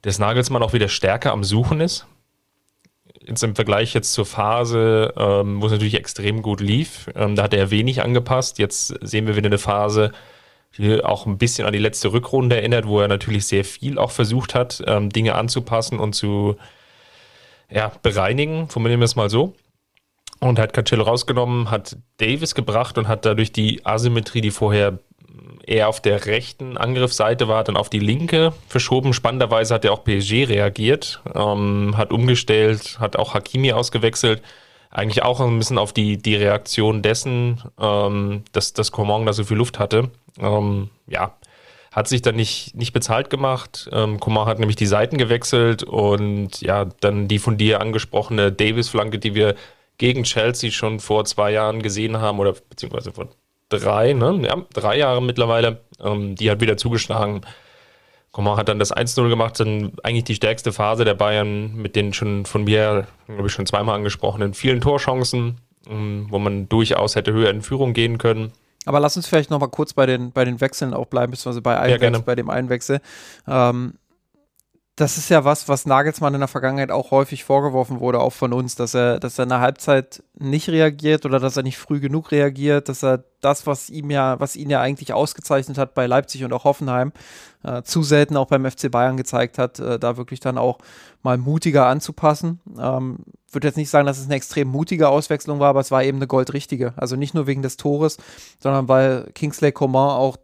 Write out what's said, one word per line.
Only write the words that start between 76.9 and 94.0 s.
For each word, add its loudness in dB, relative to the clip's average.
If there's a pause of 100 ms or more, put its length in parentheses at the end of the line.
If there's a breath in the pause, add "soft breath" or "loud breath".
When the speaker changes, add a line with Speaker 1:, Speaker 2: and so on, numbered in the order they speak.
Speaker 2:
auch -2
häufig 2
vorgeworfen 0
wurde, 0
auch 2
von -2
uns, -4
dass -4
er, 2
dass -8
er 0
in -4
der 2
Halbzeit 0 (160)
nicht -4
reagiert 2
oder 2
dass -2
er -2
nicht -6
früh -4
genug -4
reagiert, 2
dass -8
er 2 (160)
das, 0
was -4
ihm -10
ja, 0
was -4
ihn -8
ja 2
eigentlich -4
ausgezeichnet -2
hat -4
bei 0
Leipzig 0
und -4
auch -4
Hoffenheim, 0 (500 loud breath)
äh, -8
zu -2
selten 4
auch 0
beim 2
F -4
C -4
Bayern 2
gezeigt -2
hat, -2
äh, -4
da -2
wirklich -12
dann -4
auch 0 (460 loud breath)
mal 2
mutiger 4
anzupassen. 0 (180)
Ähm, -4 (300)
würde -2
jetzt -2
nicht -4
sagen, 4